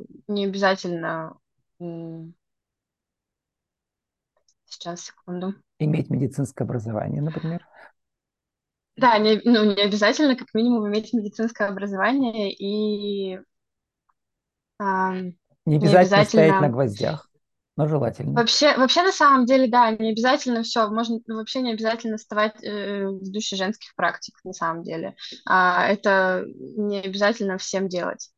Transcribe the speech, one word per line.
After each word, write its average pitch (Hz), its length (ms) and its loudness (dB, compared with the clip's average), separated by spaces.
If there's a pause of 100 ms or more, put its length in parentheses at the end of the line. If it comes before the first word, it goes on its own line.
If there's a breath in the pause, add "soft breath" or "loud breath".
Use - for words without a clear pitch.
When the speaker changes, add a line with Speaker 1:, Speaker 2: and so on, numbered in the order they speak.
(280)
Speaker 1:
не 202 180 -2
обязательно, 175 920 -2 (420)
м, 165 540 -14 (2250)
сейчас, 175 400 -14
секунду. 180 500 -10 (240)
Speaker 2:
Иметь 151 300 -2
медицинское 131 540 -4
образование, 117 580 -6
например. 160 460 -6 (1300 loud breath)
Speaker 1:
Да, 220 220 4
не, 214 260 4
ну, 233 180 4 (120)
не 202 80 0
обязательно, 214 520 2
как - 200 -14
минимум, 226 320 0
иметь 214 260 -4
медицинское 226 520 -2
образование 202 840 -2
и, 202 880 -4 (1400)
ам, 190 540 -2 (320)
Speaker 2:
Не 151 140 4
Speaker 1:
не 165 80 4
Speaker 2:
обязательно 185 380 6
стоять 160 340 6
Speaker 1:
обязательно - 20 2
Speaker 2:
на 147 80 4
гвоздях, 120 600 -2 (460)
но 151 120 0
желательно. 151 580 0
Speaker 1:
Вообще, 285 320 4
вообще, 262 260 4
на 381 80 4
самом 269 340 6
деле, 262 220 4
да, 233 240 4
не 220 200 -2
обязательно 240 520 0
всё, 226 260 0
можно, 226 380 -2
вообще 220 340 -6
не 247 100 -2
обязательно 220 460 -4
вставать, 214 460 -2
э, 202 420 -6
ведущей 196 500 -6
женских 190 400 -6
практик, - 480 -6
на 190 100 -12
самом 170 300 -6
деле. 165 320 -10 (320 loud breath)
А, 180 400 4
это 190 560 2 (340)
не 208 220 -2
обязательно 196 580 -2
всем 190 300 -4
делать. 175 500 -6